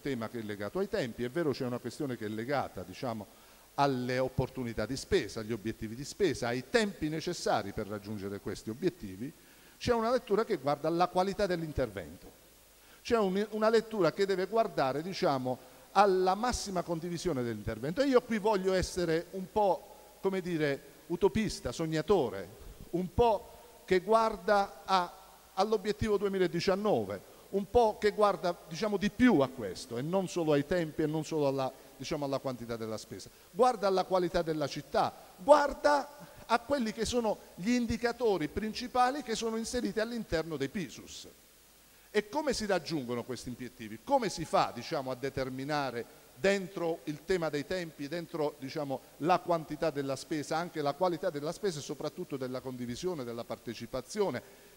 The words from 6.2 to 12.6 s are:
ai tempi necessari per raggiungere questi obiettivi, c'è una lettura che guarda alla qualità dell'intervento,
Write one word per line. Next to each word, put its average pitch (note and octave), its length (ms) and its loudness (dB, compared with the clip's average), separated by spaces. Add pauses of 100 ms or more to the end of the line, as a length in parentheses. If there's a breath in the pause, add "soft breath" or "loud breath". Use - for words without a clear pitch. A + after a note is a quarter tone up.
ai B2+ 200 -4
tempi G3+ 400 0
necessari D3+ 640 -2
per G#2+ 140 -4
raggiungere G2+ 540 -8
questi - 280 -8
obiettivi, A2+ 640 -6 (460 loud breath)
c'è A#3+ 160 2
una A3+ 160 0
lettura A3+ 340 0
che A3 120 -2
guarda C#3+ 320 0
alla E3+ 200 2
qualità F#3 380 0
dell'intervento, C3 840 -4 (720 loud breath)